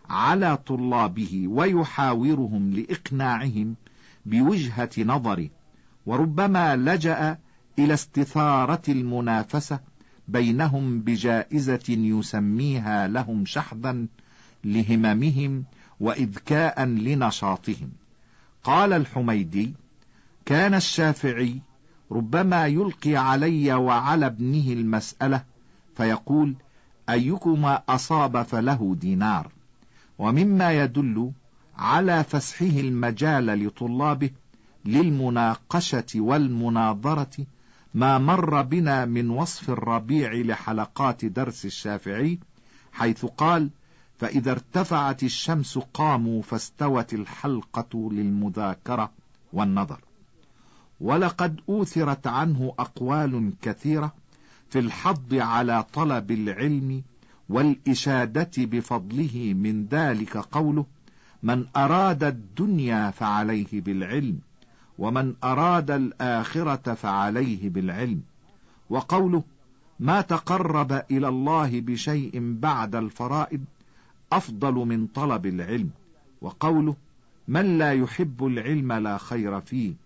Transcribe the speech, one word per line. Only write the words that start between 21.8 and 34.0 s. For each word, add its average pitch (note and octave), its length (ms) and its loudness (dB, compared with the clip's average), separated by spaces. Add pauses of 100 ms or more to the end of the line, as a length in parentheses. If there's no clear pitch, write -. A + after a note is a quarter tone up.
ربما D#3 560 2
يلقي D3+ 480 0
علي C#3 580 2
وعلى B2+ 520 2
ابنه B2+ 480 0
المسألة A#2+ 720 -2 (520)
فيقول: C3+ 600 0 (540)
'أيكما C#3+ 800 2
أصاب C3 520 0
فله A#2 600 0
دينار.'" F#2+ 500 0 (680)
ومما E3 640 4
يدل B2 480 0 (460)
على E3 460 4
فسحه - 420 -2
المجال C3 800 0
لطلابه B2 840 -2 (560)